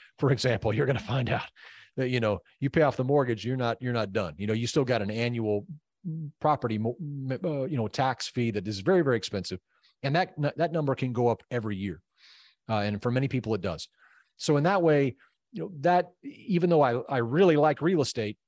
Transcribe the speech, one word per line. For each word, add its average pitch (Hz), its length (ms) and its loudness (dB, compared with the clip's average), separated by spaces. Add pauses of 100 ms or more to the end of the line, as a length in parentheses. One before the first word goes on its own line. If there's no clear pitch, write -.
(180)
for 135 140 2
example, 113 400 0
you're 113 140 0
gonna 131 120 0
find 123 320 -2
out - 160 -2 (500)
that, 131 120 -2
you 127 100 0
know, 107 220 0 (180)
you 139 100 -2
pay 160 140 4
off 139 140 4
the 131 80 -2
mortgage, 127 400 0
you're 127 120 -2
not, 117 240 -2
you're 127 120 -4
not 110 200 -2
done. 95 260 -2
You 101 100 -4
know, 107 60 2
you 117 120 -2
still 139 180 2
got 120 180 0
an 101 80 -4
annual 110 560 -2 (760)
property 127 380 0
mo-, 113 180 -2 (480)
uh, 147 200 -4
you 147 120 -4
know, 113 100 0
tax 131 400 -2
fee 120 260 -2
that 98 140 -4
is 104 140 -6
very, 170 220 4
very 135 140 2
expensive. 92 440 -6 (420)
And 135 140 0
that, 180 180 0 (220)
that 156 160 0
number 143 240 0
can 127 160 -4
go 120 160 2
up 113 200 0
every 107 280 -4
year. 95 240 -6 (680)
Uh, 107 140 0
and 104 200 -4
for 123 80 -2
many 131 160 0
people, 120 280 -4
it 101 60 -4
does. 82 280 -6 (480)
So 151 200 0
in 143 60 2
that 190 180 2
way, 147 360 4 (360)
you 190 100 -8
know, 196 180 -10
that 175 320 2 (100)
even 185 480 0
though 156 120 6
I, 123 260 4
I 135 100 0
really 151 380 6
like 147 260 4
real 170 180 2
estate, 110 480 -2